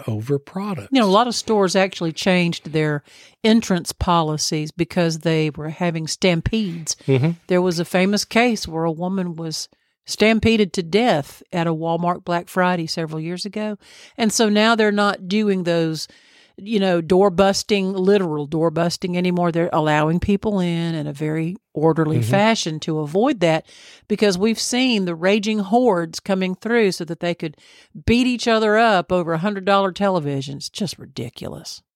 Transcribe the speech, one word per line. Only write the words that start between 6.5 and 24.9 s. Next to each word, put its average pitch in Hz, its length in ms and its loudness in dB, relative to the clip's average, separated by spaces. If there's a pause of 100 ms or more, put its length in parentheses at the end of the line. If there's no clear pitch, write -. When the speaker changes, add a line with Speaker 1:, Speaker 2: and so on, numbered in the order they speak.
Speaker 1:
Mm-hmm. 139 240 4 (160)
Speaker 2:
There 180 140 2
was 180 160 0
a 170 60 -2
famous 196 400 0
case 233 460 0
where 160 160 -4
a 165 60 0
woman 175 440 -4
was 160 320 -8 (380)
stampeded 220 680 2
to 190 80 -2
death 175 640 0 (100)
at 170 140 0
a 170 40 0
Walmart 170 520 -2
Black 175 260 -4
Friday 180 380 0
several 160 320 -6
years 175 260 -8
ago. 214 320 -8 (400)
And 220 160 0
so 220 160 2
now 214 240 4
they're 214 180 4
not 202 360 0
doing 196 380 0
those, 165 420 -2 (500)
you 208 220 -2
know, 185 200 2
door 185 300 4
busting, 196 640 2
literal 185 540 2
door 160 240 0
busting 170 440 -2
anymore. 175 360 0
They're 170 200 0
allowing 156 480 2
people 202 400 0
in, 170 360 -2
in 151 100 -6
a 151 80 -8
very 160 440 -4 (180)
orderly 156 460 2
Speaker 1:
Mm-hmm. 110 100 0
Speaker 2:
fashion 202 480 2
to 156 220 -4
avoid 202 400 0
that, 160 260 2 (400)
because 202 280 2
we've 214 240 0
seen 247 460 0